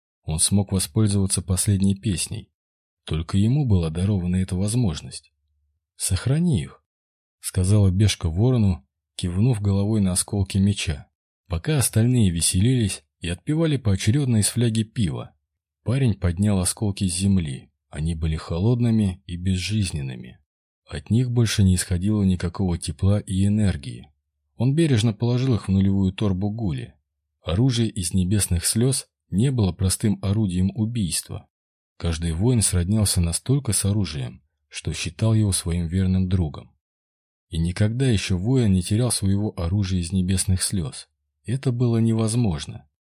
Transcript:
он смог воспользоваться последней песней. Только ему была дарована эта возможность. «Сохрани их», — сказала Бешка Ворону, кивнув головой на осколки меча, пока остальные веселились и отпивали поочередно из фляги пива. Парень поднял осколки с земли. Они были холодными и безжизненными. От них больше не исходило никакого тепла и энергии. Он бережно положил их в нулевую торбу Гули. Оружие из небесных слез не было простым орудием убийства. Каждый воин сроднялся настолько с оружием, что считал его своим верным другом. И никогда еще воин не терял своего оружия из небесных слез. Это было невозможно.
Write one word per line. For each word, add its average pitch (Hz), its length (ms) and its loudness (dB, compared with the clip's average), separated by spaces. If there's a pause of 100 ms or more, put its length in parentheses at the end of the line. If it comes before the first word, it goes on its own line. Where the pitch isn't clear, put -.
(240)
он 80 160 -4
смог 101 320 2
воспользоваться 98 720 0
последней 98 540 0
песней. 98 540 -6 (560)
Только 80 320 -4
ему 123 280 2
была 90 240 2
дарована 90 480 0
эта 92 180 -2
возможность. 104 800 -4 (640)
«Сохрани 131 640 0
их», — - 220 -14 (560)
сказала 95 520 2
Бешка 95 380 0
Ворону, 104 580 0 (280)
кивнув 101 460 0
головой 101 400 0
на 92 120 2
осколки - 440 -2
меча, 95 500 0 (400)
пока 147 300 -2
остальные 113 540 2
веселились 98 720 0 (160)
и - 100 -8
отпивали 151 480 -2
поочередно 117 600 0
из 101 100 2
фляги 113 360 0
пива. 82 520 -6 (480)
Парень 123 320 2
поднял 95 440 0
осколки 98 480 -2
с 87 60 -4
земли. 92 560 0 (200)
Они 80 260 -4
были 80 220 -2
холодными 110 880 0
и 92 80 -10
безжизненными. 87 1040 -4 (480)
От - 220 -10
них 123 200 0
больше 117 340 2
не 92 120 6
исходило 98 480 0
никакого 90 540 0
тепла 98 420 0
и 95 260 -2
энергии. 92 640 -2 (460)
Он 131 180 0
бережно 123 400 2
положил 123 420 0
их - 120 -4
в 98 40 2
нулевую 98 400 4
торбу 98 380 -2
Гули. 110 460 -6 (480)
Оружие 113 460 0
из 90 240 -6
небесных 92 520 0
слез 127 420 0 (220)
не 113 220 2
было 107 200 2
простым 95 500 0
орудием 98 540 0
убийства. 110 720 -4 (500)
Каждый 85 340 -2
воин 107 300 2
сроднялся 95 580 0
настолько 110 540 0
с - 120 -2
оружием, 101 560 -4 (280)
что - 240 -8
считал 110 400 -2
его 107 180 4
своим 87 360 -2
верным 92 420 2
другом. 87 420 -2 (800)
И 85 80 -8
никогда 107 500 0
еще 98 300 0
воин 113 360 2
не 92 80 4
терял 107 300 0
своего 101 480 0
оружия 92 400 0
из 82 120 -4
небесных 92 500 0
слез. - 460 -6 (380)
Это 131 260 -2
было 120 260 0
невозможно. 110 920 0 (200)